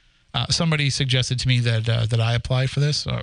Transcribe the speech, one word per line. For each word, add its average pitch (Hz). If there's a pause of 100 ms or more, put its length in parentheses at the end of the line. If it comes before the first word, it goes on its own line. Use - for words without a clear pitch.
(340)
Uh, 123
somebody 151
suggested 127
to -
me 123
that, 113
uh, 113
that 113
I 113
apply 127
for 139
this. 147
Uh, -